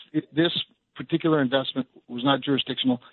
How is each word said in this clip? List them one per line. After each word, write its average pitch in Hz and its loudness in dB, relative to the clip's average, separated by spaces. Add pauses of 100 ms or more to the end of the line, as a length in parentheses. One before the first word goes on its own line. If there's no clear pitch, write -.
(120)
this, 151 -2 (100)
this 165 2 (420)
particular 156 0
investment 131 -2 (180)
was 120 -10
not 135 2
jurisdictional 127 0 (120)